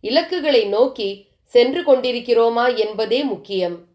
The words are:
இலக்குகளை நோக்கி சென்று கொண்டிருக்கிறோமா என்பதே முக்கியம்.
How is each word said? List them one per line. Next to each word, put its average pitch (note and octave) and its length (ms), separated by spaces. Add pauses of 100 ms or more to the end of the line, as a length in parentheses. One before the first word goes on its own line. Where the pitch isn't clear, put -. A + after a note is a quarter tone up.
இலக்குகளை C#4+ 600
நோக்கி G#3+ 420 (460)
சென்று B3+ 280
கொண்டிருக்கிறோமா A#3+ 840 (100)
என்பதே G#3+ 460
முக்கியம். F#3 540 (180)